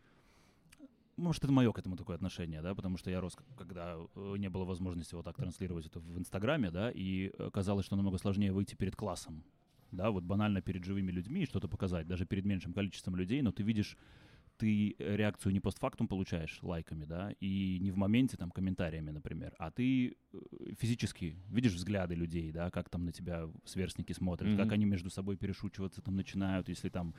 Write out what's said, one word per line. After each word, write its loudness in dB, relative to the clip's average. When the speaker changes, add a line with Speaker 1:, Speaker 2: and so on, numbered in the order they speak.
Speaker 1:
может, 0
это 6
моё 10
к -2
этому -4
такое -6
отношение, -4
да, -2
потому -2
что -6
я 0
рос, -4
к-, -20
когда, -8
э, -6
не 0
было -2
возможности -2
вот -6
так -8
транслировать -4
это -12
в -8
Инстаграме, 0
да, 0
и, -2
э, -4
казалось, 2
что -2
намного 2
сложнее 4
выйти 2
перед -2
классом, -6
да, 2
вот 0
банально 4
перед -2
живыми 0
людьми 0
и 0
что-то -2
показать, 0
даже 0
перед 0
меньшим 0
количеством -2
людей, 2
но 4
ты -2
видишь, 2
ты, 4
э, 0
реакцию 2
не 6
постфактум 0
получаешь -2
лайками, -4
да, -4
и 2
не 2
в 0
моменте 4
там -8
комментариями, -2
например, -8
а -4
ты, 2
э, -12
физически -2
видишь 4
взгляды 0
людей, -2
да, -2
как -4
там -2
на -2
тебя -4
сверстники -4
смотрят, 0
Speaker 2:
Мгм. 6
Speaker 1:
как 4
они 6
между 2
собой -4
перешучиваться -4
там -2
начинают, 0
если -4
там, -4